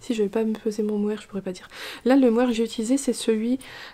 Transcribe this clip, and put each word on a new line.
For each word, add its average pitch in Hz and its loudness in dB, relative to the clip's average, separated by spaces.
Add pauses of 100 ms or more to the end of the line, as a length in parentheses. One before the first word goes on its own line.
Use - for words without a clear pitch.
Si - -6
je 220 0
vais 196 2
pas 226 0
me 220 0
peser 220 -4
mon 214 -2
mohair, 208 -2
je - -20
pourrais 190 -8
pas 190 -8
dire. - -16 (380)
Là, 262 6
le 262 6
mohair 240 4
que 233 0
j'ai 226 2
utilisé, 226 0
c'est 269 0
celui 226 0 (360)